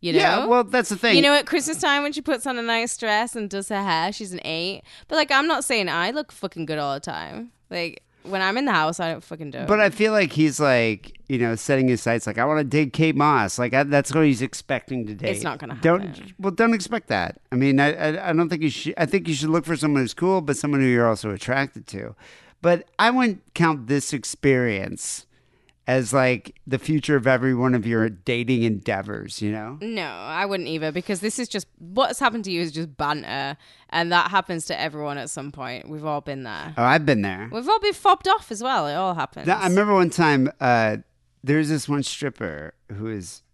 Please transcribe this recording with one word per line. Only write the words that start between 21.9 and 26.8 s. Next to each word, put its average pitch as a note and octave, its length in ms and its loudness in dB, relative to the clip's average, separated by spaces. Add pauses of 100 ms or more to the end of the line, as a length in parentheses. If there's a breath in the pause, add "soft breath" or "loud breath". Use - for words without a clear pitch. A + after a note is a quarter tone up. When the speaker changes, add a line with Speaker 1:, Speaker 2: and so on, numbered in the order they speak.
Speaker 2:
But E3+ 260 2 (100)
I A3 120 4
wouldn't B3 320 2 (120)
count D#3 340 2
this C#3 260 0
experience A#2 1120 -2 (600)
as, B2+ 280 0
like, B2+ 520 0
the C3 120 -2
future D3+ 360 0